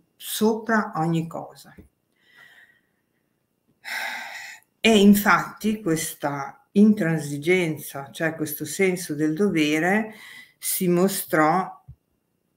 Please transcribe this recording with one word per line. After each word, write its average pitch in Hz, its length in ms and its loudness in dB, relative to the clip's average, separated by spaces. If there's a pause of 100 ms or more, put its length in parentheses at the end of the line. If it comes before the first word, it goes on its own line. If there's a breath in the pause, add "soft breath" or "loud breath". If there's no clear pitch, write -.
(160)
sopra 214 840 -2
ogni 165 280 -2
cosa. - 500 -14 (3000 loud breath)
E 220 200 6
infatti 202 840 4
questa 147 920 -6
intransigenza, 160 1400 0
cioè 160 240 -4
questo 151 300 -6
senso 180 500 -2
del 156 180 -2
dovere, 175 800 0 (460 loud breath)
si - 280 -4
mostrò 175 880 0 (800)